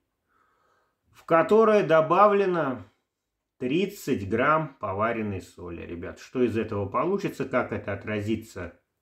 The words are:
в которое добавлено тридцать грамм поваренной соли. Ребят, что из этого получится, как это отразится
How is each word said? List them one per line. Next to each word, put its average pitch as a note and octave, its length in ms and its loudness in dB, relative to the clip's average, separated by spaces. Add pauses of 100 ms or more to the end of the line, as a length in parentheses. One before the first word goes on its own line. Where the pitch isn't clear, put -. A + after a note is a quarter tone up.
(1120)
в - 120 -20
которое G#3 640 4
добавлено E3 1000 4 (720)
тридцать C3 720 -4
грамм D3 520 0
поваренной G#2 640 -4
соли. F2 400 -14
Ребят, E2+ 380 -12
что - 240 -2
из A2 140 0
этого G2+ 300 -2
получится, D#3 580 -2
как A#2+ 260 -2
это G#2 220 -6
отразится G2+ 840 -6 (220)